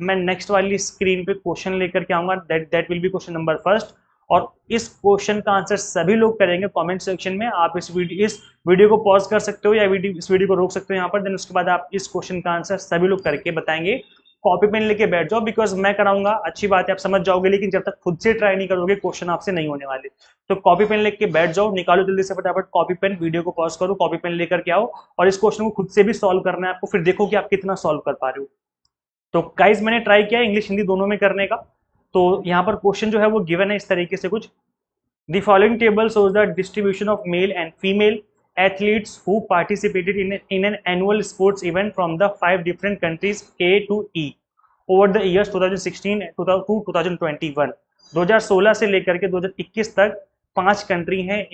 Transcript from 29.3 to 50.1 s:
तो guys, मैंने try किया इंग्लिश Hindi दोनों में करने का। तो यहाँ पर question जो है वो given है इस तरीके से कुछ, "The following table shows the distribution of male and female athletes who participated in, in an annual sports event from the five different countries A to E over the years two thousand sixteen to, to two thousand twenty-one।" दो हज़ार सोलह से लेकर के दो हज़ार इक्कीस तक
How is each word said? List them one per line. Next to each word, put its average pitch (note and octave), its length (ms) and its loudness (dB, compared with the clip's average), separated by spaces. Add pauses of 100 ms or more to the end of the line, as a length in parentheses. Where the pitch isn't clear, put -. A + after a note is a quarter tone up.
तो F#3+ 260 -2
guys, G3+ 240 4
मैंने A3+ 180 0
try G#3+ 220 4
किया A3+ 180 0
इंग्लिश G#3 280 0
Hindi G3+ 140 -2
दोनों F#3+ 240 0
में G#3 120 -2
करने G3 280 0
का। - 320 -8 (360)
तो F#3 320 2
यहाँ F3 160 2
पर G#3 120 0
question G3+ 360 0
जो G#3+ 100 2
है G#3+ 60 4
वो G#3+ 140 2
given F3 300 0
है G#3 60 -2
इस G3 120 -8
तरीके F3 280 -2
से F3+ 120 -8
कुछ, A3 200 -6 (840)
"The F#3+ 120 0
following G#3 400 4
table A3 300 4
shows G3+ 240 4
the G#3 80 6 (140)
distribution G3 500 -2
of G3+ 140 -2 (120)
male F#3+ 180 0
and E3 180 -6 (140)
female G#3 320 2 (400)
athletes G3 580 0 (140)
who G3+ 80 2 (160)
participated F#3+ 640 0
in, F#3+ 160 -4 (180)
in F#3+ 140 0
an G#3 100 -2 (160)
annual G3+ 300 2
sports G3 480 0
event G3+ 240 -2
from E3 240 -2
the G3+ 100 2 (160)
five F3 220 0
different F#3+ 380 -4
countries F3+ 360 -4 (220)
A F3 80 4 (160)
to G#3 120 -2 (180)
E D#3 100 -2 (600)
over F#3+ 240 6
the G3+ 120 2
years F#3+ 240 2
two F#3 140 -2
thousand F#3 260 -2
sixteen G3+ 320 -4
to, F3 280 -6
to F#3 100 2 (120)
two G#3+ 100 0 (160)
thousand F3 220 0
twenty-one।" D3 540 -2 (420)
दो E3+ 60 2
हज़ार G#3+ 200 4
सोलह G#3 320 4
से G#3+ 140 0
लेकर F#3 320 0
के F#3+ 100 -4
दो F3+ 80 -2
हज़ार F#3 220 -6
इक्कीस G#3+ 380 -6
तक G3+ 320 0 (280)